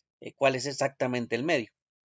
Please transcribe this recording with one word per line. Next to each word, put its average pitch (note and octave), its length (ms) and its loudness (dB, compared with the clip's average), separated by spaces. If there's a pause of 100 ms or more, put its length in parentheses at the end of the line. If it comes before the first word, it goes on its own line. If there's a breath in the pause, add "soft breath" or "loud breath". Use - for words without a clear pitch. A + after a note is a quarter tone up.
(200)
eh, - 140 -14
cuál C3+ 220 2
es B2 100 -4
exactamente B2+ 720 -2
el B2 60 -4
medio. D3 280 0 (380)